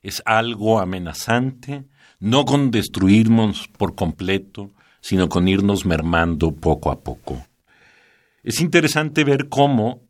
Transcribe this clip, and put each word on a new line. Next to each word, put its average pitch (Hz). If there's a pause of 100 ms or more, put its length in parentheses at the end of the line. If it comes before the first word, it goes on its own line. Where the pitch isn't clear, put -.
es 98
algo 110
amenazante, 117 (340)
no 123
con 135
destruirnos 110
por 92
completo, 101 (300)
sino 92
con 90
irnos 98
mermando 82
poco 76
a 69
poco. - (1000)
Es -
interesante 156
ver 139
cómo 131